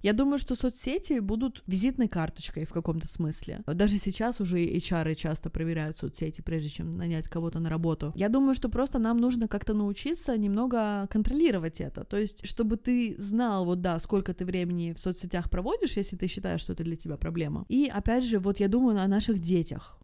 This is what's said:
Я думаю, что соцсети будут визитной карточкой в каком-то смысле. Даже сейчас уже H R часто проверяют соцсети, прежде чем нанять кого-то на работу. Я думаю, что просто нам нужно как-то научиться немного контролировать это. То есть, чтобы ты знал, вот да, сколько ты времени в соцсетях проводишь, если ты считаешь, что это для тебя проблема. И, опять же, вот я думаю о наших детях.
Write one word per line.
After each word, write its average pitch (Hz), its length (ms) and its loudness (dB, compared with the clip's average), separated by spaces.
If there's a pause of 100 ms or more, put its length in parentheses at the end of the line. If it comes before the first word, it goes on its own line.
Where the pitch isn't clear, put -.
Я 208 100 6
думаю, 277 240 4
что 254 160 -2
соцсети 254 680 0
будут 220 460 -2
визитной 226 420 2
карточкой 160 580 -4
в - 80 -8
каком-то 165 340 -2
смысле. - 580 -4
Даже 202 320 4
сейчас 220 420 -2
уже 180 200 2
H 170 320 0
R 160 240 2
часто 156 340 -4
проверяют 160 480 -2
соцсети, 156 440 -4
прежде 156 340 -2
чем 160 220 -6
нанять 170 320 -2
кого-то 165 300 -2
на 165 100 -2
работу. 160 460 0
Я 196 140 2
думаю, 269 240 4
что 254 140 -2
просто 254 320 0
нам 226 180 2
нужно 233 300 2
как-то 208 260 -2
научиться 214 640 0
немного 208 720 2
контролировать 214 680 2
это. - 240 -6
То 202 140 -4
есть, 208 280 -2
чтобы 220 300 0
ты 240 420 0
знал, 202 460 0
вот 180 180 0
да, 175 180 0
сколько 190 340 0
ты - 100 -6
времени 175 480 -2
в 165 80 -8
соцсетях 180 500 -4
проводишь, 269 480 0
если 196 200 -4
ты 185 100 -2
считаешь, 180 340 -4
что 185 120 -6
это 170 100 -6
для 165 140 -4
тебя 156 180 -8
проблема. 165 540 -2
И, 269 240 2
опять 233 320 2
же, 226 140 2
вот 196 200 0
я 202 80 4
думаю 226 320 4
о 190 80 2
наших 202 320 4
детях. 170 640 0